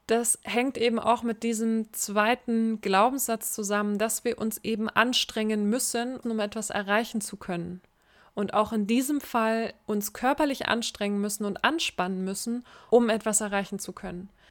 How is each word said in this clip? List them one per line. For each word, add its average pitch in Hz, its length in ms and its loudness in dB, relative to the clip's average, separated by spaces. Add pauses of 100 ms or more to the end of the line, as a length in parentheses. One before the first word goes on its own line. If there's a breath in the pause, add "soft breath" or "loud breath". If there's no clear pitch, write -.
das 226 380 0
hängt 240 340 0
eben 226 200 2
auch 226 240 2
mit 226 200 -2
diesem 226 500 0
zweiten 226 880 0
Glaubenssatz 226 720 2
zusammen, 208 460 0
dass 220 260 -2
wir 233 140 0
uns 220 240 -2
eben 220 260 -2
anstrengen 214 800 2
müssen, 247 500 -2
um 226 200 -4
etwas 208 320 -4
erreichen 208 500 0
zu - 160 -10
können. 175 460 -6 (520 soft breath)
Und 196 200 -2
auch 214 180 2
in 214 140 0
diesem 269 340 2
Fall 226 540 -2 (120)
uns 208 260 -2
körperlich 285 560 0
anstrengen 208 520 -2
müssen 208 240 -4
und 202 200 -4
anspannen 190 600 0
müssen, 233 400 -4 (260 loud breath)
um 233 200 6
etwas 220 300 0
erreichen 202 380 -2
zu - 140 -10
können. 185 360 -10 (220 soft breath)